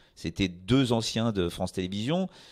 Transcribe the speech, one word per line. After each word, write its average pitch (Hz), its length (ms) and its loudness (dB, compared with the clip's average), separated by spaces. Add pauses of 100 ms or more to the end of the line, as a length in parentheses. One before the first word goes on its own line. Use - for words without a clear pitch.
(140)
C'était 92 340 0
deux 110 460 2
anciens 113 380 0
de 92 180 0
France 92 240 -6
Télévisions 110 560 -2 (220)